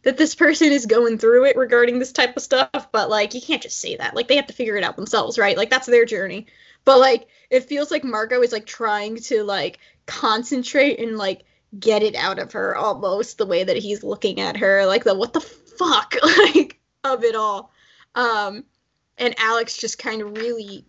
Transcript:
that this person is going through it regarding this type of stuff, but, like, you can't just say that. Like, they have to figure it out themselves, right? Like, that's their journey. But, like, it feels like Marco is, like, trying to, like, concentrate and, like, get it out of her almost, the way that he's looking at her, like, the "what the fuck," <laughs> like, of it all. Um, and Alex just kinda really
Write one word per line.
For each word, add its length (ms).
that 140
this 200
person 340
is 160
going 320
through 280
it 100
regarding 420
this 140
type 240
of 60
stuff, 500
but, 180
like, 240
you 60
can't 220
just 180
say 160
that. 180
Like, 140
they 80
have 100
to 80
figure 220
it 80
out 120
themselves, 420
right? 180
Like, 140
that's 180
their 160
journey. 420
But, 160
like, 260
it 140
feels 260
like 140
Marco 380
is, 100
like, 140
trying 500
to, 260
like, 360
concentrate 920
and, 180
like, 240
get 240
it 140
out 220
of 140
her 240
almost, 640
the 80
way 180
that 120
he's 260
looking 380
at 160
her, 300
like, 180
the 100
"what 180
the 80
fuck," 800
<laughs> 20
like, 580
of 180
it 140
all. 340
Um, 480
and 200
Alex 380
just 220
kinda 260
really 640